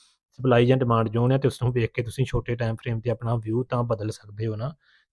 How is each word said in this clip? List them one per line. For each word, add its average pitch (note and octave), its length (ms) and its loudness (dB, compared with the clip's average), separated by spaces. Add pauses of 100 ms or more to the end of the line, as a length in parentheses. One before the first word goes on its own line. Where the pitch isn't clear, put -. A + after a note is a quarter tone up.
(400)
ਸਪਲਾਈ B2 260 4
ਜਾਂ B2+ 120 6
ਡਿਮਾਂਡ A2+ 320 2
ਜ਼ੋਨ A#2+ 220 2
ਹੈ C3+ 60 4
ਤੇ C3+ 100 0
ਉਸ - 160 -2
ਨੂੰ B2 80 2
ਵੇਖ A#2+ 200 -2
ਕੇ B2 120 -4
ਤੁਸੀਂ A#2 220 -4
ਛੋਟੇ A#2+ 300 -2
ਟਾਈਮ A2+ 200 -2
ਫਰੇਮ A2+ 240 -4
'ਤੇ A2+ 100 -4
ਆਪਣਾ A#2 260 -2
ਵਿਊ A2 280 -2
ਤਾਂ B2 200 -2
ਬਦਲ G#2+ 260 -4
ਸਕਦੇ G#2+ 380 -8
ਹੋ G#2+ 80 -4
ਨਾ। B2+ 180 -8 (400)